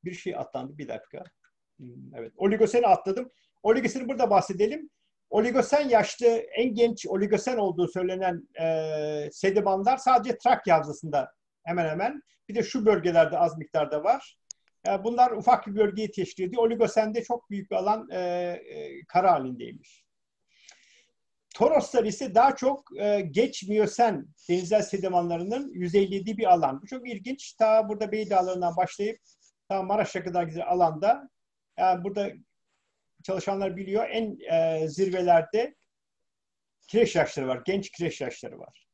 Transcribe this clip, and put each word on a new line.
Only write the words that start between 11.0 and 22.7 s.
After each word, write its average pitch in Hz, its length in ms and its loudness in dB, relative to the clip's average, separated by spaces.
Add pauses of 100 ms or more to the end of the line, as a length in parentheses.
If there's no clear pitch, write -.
hemen 170 260 -2
hemen. 220 320 -4 (280)
Bir 208 60 -8
de 226 80 0
şu 220 220 -4
bölgelerde 170 520 4
az 160 200 0
miktarda 151 460 -4
var. 247 340 -2 (500)
E, 196 160 -2
bunlar 240 280 4
ufak 226 360 2
bir 202 80 -8
bölgeyi 208 360 0
teşkil - 320 -6
ediyor. 226 200 -2
Oligosen'de 226 600 0
çok 240 260 -8
büyük 196 220 -8
bir 196 40 -4
alan, 208 360 -2
e, 185 80 -6
e, 175 840 -6
kara 185 260 4
halindeymiş. 127 720 -4 (1500)
Toroslar 254 480 4
ise 214 320 -4
daha 269 200 6
çok, - 440 -2